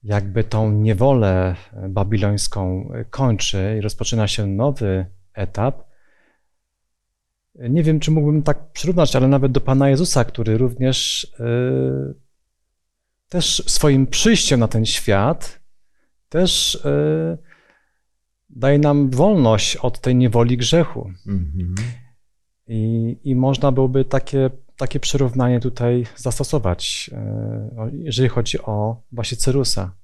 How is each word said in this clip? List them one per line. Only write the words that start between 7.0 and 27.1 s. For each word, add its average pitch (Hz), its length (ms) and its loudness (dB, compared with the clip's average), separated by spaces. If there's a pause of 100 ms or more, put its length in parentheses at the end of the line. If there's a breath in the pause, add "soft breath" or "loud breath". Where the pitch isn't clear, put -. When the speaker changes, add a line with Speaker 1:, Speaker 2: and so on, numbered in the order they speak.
Speaker 1:
Nie 156 140 2
wiem, 156 160 2
czy 156 120 0
mógłbym 151 320 2
tak - 280 -2
przyrównać, 170 440 0
ale 131 120 4
nawet 135 240 4
do 127 100 2
Pana 135 280 2
Jezusa, 135 360 2
który 110 320 -2
również, 127 680 -2
y, 123 920 -2 (1160)
też - 380 -2
swoim 135 400 4
przyjściem 196 520 2
na 113 80 4
ten 113 180 0
świat - 760 0 (720)
też, - 460 0
y, 151 600 0 (1120 soft breath)
daje 139 300 2
nam 143 300 4
wolność 131 680 4
od - 260 -4
tej 127 140 2
niewoli 120 420 4
grzechu. 123 540 0 (160)
Speaker 2:
Mhm. 90 480 -4 (920 loud breath)
Speaker 1:
I, 113 560 -2
i 135 120 0
można 131 360 2
byłoby 131 340 2
takie, 135 440 0 (280)
takie 113 220 -4
przyrównanie 123 600 0
tutaj 120 460 -2 (100)
zastosować, - 1000 -4